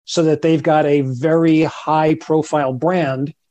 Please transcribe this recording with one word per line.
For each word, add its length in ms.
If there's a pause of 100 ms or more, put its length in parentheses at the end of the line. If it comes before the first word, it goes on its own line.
so 200
that 180
they've 200
got 240
a 160
very 600
high 520
profile 580
brand 600 (180)